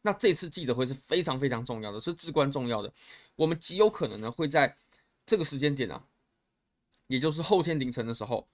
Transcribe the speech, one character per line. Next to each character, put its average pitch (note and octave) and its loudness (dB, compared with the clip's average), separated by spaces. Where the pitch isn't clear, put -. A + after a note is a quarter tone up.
那 G#3 0
这 G3+ 4
次 E3+ -2
记 E3 -8
者 A#2+ 2
会 B2+ 0
是 C3 -4
非 E3+ -2
常 C#3 -2
非 C3+ 2
常 A#2+ -2
重 A#2 -8
要 G#2 -8
的， G#2+ -8
是 E3+ -4
至 E3 -8
关 C#3 4
重 C3+ -2
要 A#2 0
的。 G2+ -8
我 D#3+ 2
们 D#3+ 0
极 E3+ -4
有 G#3+ 6
可 E3 -4
能 G#2+ -8
呢， A2+ -4
会 D#3 -2
在 C#3+ 4
这 A3+ 2
个 E3+ 2
时 C#3+ -6
间 C#3+ 2
点 B2 -2
啊， C2+ -12
也 C3 0
就 D#3 2
是 D#3 -4
后 F3+ 4
天 D#3 -2
凌 B2+ -4
晨 A#2 -6
的 A#2 -4
时 A2 -10
候， A#2 -4